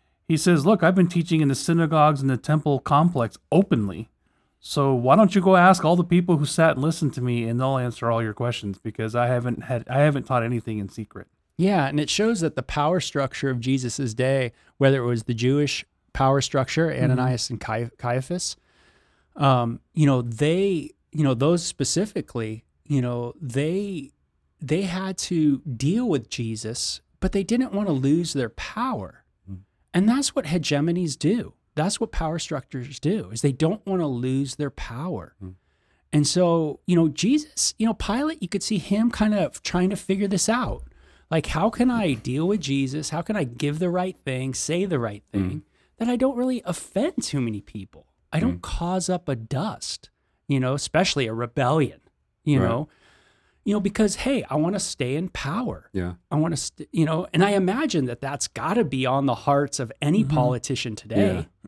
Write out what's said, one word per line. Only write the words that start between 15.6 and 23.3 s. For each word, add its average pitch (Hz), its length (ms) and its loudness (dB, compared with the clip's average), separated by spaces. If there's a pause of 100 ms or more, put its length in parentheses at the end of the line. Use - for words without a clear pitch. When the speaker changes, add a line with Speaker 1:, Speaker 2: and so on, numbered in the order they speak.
Speaker 2:
power 135 280 4
structure, 143 460 0
Speaker 1:
Mm-hmm. 127 240 -2
Speaker 2:
Ananias 127 380 0
and 120 100 -6
Cai-, 113 380 -4
Caiaphas, 131 580 -4 (800)
um, 123 440 2 (140)
you 156 120 4
know, 135 160 4
they, 151 680 -2 (200)
you 151 120 -2
know, 135 100 4
those 156 300 2
specifically, 117 1000 -4 (220)
you 143 160 -2
know, 120 380 -4